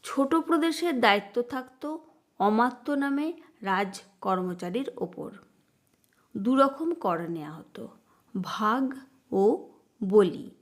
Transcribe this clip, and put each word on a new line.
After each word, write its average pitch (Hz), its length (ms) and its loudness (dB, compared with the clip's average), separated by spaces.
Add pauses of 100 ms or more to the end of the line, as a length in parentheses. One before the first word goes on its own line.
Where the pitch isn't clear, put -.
ছোট 269 320 -2
প্রদেশের 330 640 0
দায়িত্ব 208 420 2
থাকত 254 400 -10 (580)
অমাত্য 226 520 2
নামে 277 340 0 (360)
রাজ 196 300 0 (280)
কর্মচারীর 185 760 -4
ওপর। - 340 -8 (1040)
দুরকম 269 600 2
কর 180 240 -2 (120)
নেওয়া 151 220 -8
হতো, 160 300 -18 (520)
ভাগ 214 500 -2 (480)
ও 196 120 2 (560)
বলি। 190 440 4 (180)